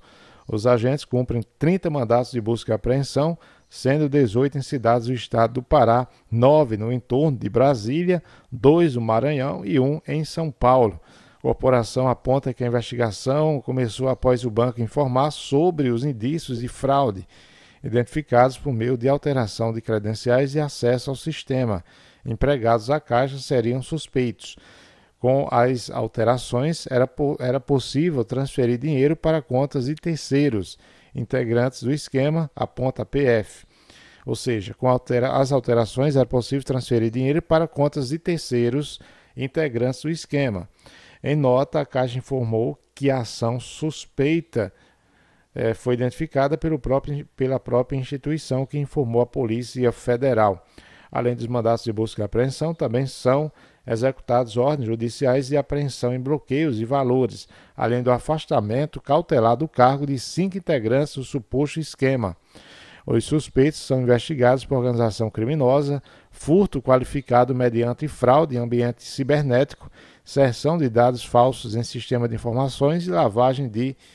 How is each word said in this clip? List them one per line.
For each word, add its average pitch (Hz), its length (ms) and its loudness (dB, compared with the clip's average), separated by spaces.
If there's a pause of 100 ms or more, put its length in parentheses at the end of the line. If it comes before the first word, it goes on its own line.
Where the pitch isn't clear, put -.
(460)
Os 110 220 -2
agentes 123 380 2
cumprem 123 360 -2 (160)
trinta 175 320 0
mandatos 123 420 0
de 123 100 -4
busca 113 320 -2
e - 20 0
apreensão, 139 600 0 (320)
sendo 143 400 0
dezoito 135 480 2
em 135 40 -4
cidades 117 460 0
do 127 60 -2
estado 117 400 0
do 123 100 -4
Pará, 123 420 4 (240)
nove 127 460 4
no 110 160 -4
entorno 139 460 0
de 98 100 -6
Brasília, 135 760 2 (300)
dois 143 440 4
no 120 60 -2
Maranhão 135 640 0
e 139 160 0
um 139 260 0
em 151 200 -4
São 160 260 -6
Paulo. 120 480 4 (380)
A - 40 -20
corporação 127 680 0
aponta 131 440 -2
que 123 120 -6
a - 20 0
investigação 120 960 -2
começou 127 480 -2
após 127 340 0
o 123 80 -2
banco 117 300 0
informar 135 500 0
sobre 147 600 0
os 117 120 -2
indícios 131 560 -4
de 123 80 -8
fraude, 131 580 0 (560)
identificados 123 760 2
por - 160 -6
meio 120 240 0
de 117 100 -2
alteração 117 640 0
de 113 80 -6
credenciais 117 760 0
e 156 40 0
acesso 127 500 -2
ao 135 60 -4
sistema. 127 680 -4 (440)
Empregados 117 640 0
da 147 120 0
Caixa 135 380 0
seriam 127 440 0
suspeitos. - 760 -6 (600)
Com 131 320 2
as 123 400 2
alterações, 123 1000 -2
era 127 160 2
po-, 147 320 -4
era 127 220 -2
possível 139 640 0
transferir 123 520 0
dinheiro 143 380 2
para 160 260 0
contas 131 440 -2
de 147 100 -4
terceiros, 139 840 -2 (380)
integrantes 123 680 0
do 123 120 -2
esquema, 151 600 -2
aponta 123 500 -4
a - 20 -6
P 143 180 -2
F. 117 420 0 (600)
Ou 123 100 -4
seja, 107 380 -4
com 127 160 0
altera-, 127 480 0
as 135 160 2
alterações, 127 640 2
era 127 80 6
possível 131 400 -2
transferir 120 440 0
dinheiro 131 320 0
para 160 240 2
contas 143 440 -2
de 123 100 -6
terceiros, 135 800 -2 (360)
integrantes 127 640 -2
do 151 80 -6
esquema. 139 580 -4 (560)
Em 143 140 0
nota, 135 420 2
a 143 60 -4
Caixa 127 320 -2
informou 123 600 -2 (160)
que 139 160 -2
a 131 100 2
ação 120 420 -4
suspeita, 151 1120 -4 (840)
eh, 117 180 -2
foi 123 200 -2
identificada 139 640 -2
pelo 160 200 -2
próprio, 135 480 -4 (100)
pela 131 240 -2
própria 123 380 -2
instituição 135 680 -4
que 147 120 -8
informou 127 440 0
a 123 40 4
Polícia 120 680 -2
Federal. 120 720 2 (460)
Além 123 240 -2
dos 117 120 -8
mandatos 117 360 0
de 117 80 -4
busca 107 300 -4
e - 20 -2
apreensão, 131 480 -2
também 135 360 -2
são 139 440 0 (340)
executadas 120 680 -2
ordens 131 300 0
judiciais 120 600 0
de 147 100 0
apreensão 139 560 -2
em 127 60 -4
bloqueios 139 580 -2
de 110 80 -2
valores, 127 640 0 (260)
além 120 280 0
do 123 80 2
afastamento 135 920 -2
cautelar 131 560 2
do 156 100 -4
cargo 139 380 4
de 139 140 -2
cinco 185 400 -4
integrantes 139 560 0
do 135 80 -8
suposto 139 560 -4
esquema. 131 580 -2 (720)
Os 117 180 0
suspeitos 147 540 0
são 131 240 -2
investigados 123 640 2
por 139 120 -2
organização 117 540 0
criminosa, 139 720 0 (260)
furto 170 500 0
qualificado 127 760 2
mediante 120 520 0
fraude 135 480 2
em 120 40 -2
ambiente 120 420 -2
cibernético, 139 880 0 (340)
inserção 143 540 0
de 151 120 0
dados 120 360 2
falsos 120 500 2
em 117 60 -2
sistema 120 480 -4
de 113 60 -6
informações 135 720 -2
e - 20 -6
lavagem 131 580 2
de 120 300 -4 (180)